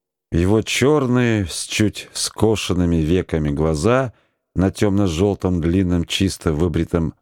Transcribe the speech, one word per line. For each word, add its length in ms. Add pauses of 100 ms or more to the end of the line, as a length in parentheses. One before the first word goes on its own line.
(320)
Его 300
чёрные, 840
с 160
чуть 500
скошенными 840
веками 520
глаза 640 (420)
на 140
тёмно-жёлтом, 920
длинном, 440
чисто 480
выбритом 680